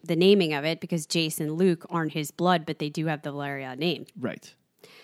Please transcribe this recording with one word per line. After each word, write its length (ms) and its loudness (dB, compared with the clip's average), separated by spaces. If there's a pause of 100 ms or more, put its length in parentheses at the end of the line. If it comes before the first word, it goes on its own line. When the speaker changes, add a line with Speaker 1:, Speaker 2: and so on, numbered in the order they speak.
Speaker 1:
the 140 -2
naming 360 6
of 120 -2
it, 160 -2
because 260 -4
Jace 320 -2
and 140 -2
Luke 360 2
aren't 220 -2
his 200 -6
blood, 340 2
but 140 -6
they 100 -4
do 160 -4
have 160 -4
the 100 -10
Velaryon 460 -8
name. 280 -2 (140)
Speaker 2:
Right. 340 -8 (500)